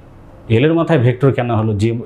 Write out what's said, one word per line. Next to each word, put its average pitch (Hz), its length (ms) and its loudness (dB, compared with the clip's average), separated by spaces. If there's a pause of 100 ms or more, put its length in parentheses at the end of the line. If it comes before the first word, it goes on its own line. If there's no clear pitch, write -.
(560)
এল 120 120 2
এর 165 120 2
মাথায় 160 260 0
vector 127 320 0
কেন 123 120 -2 (100)
হলো? 110 120 -2 (100)
জে, 113 80 2 (160)